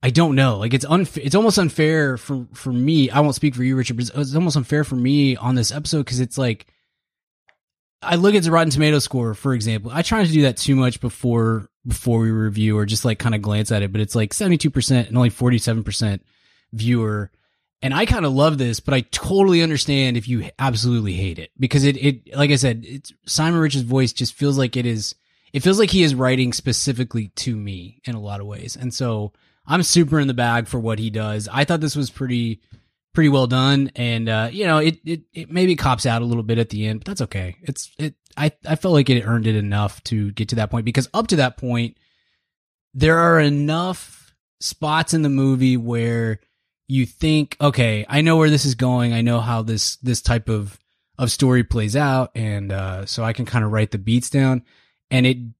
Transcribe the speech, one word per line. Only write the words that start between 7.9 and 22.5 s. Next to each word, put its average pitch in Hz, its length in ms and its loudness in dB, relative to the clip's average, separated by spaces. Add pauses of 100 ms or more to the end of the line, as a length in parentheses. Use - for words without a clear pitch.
I 170 140 0
look 196 180 4
at 202 80 4
the 165 80 0
Rotten 165 200 4
Tomatoes 147 340 2
score, 117 300 -4
for 135 200 -2
example. 110 400 -4
I 160 80 -2
try 220 160 0
not 202 80 4
to 160 60 2
do 156 100 6
that 131 140 2
too - 180 0
much 127 260 2
before, 113 680 -2 (180)
before 120 320 0
we 113 140 2
review 107 440 0
or 104 80 2
just, 107 200 -4
like, 113 160 0
kinda 113 180 -2
glance 104 320 -2
at 104 120 0
it, 98 100 -4
but 107 80 -2
it's, 107 160 -2
like, 110 180 0
seventy-two 175 360 2
percent 127 360 0
and 113 100 -4
only 123 140 4
forty-seven 117 540 -2
percent 101 400 -4 (480)
viewer. 110 580 -2 (500)
And 135 140 -4
I 190 120 2
kinda 202 220 0
love 143 300 2
this, 120 220 -2
but 139 140 -2
I 131 60 2
totally 185 640 2
understand 139 540 0
if 113 120 -6
you 110 200 -2 (100)
absolutely 117 560 0
hate 90 240 -6
it 80 200 -16
because 135 260 2
it, 139 120 4
it, 131 400 -2
like 143 140 2